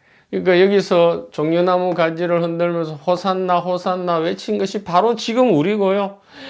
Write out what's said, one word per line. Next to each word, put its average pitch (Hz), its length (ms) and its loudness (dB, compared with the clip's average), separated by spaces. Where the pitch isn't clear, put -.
그러니까 180 280 2
여기서 180 720 2
종려나무 175 640 0
가지를 170 500 0
흔들면서 170 520 -2
"호산나, 180 640 0
호산나" 180 580 -4
외친 196 400 -4
것이 196 260 -4
바로 202 320 2
지금 226 400 2
우리고요. 196 640 0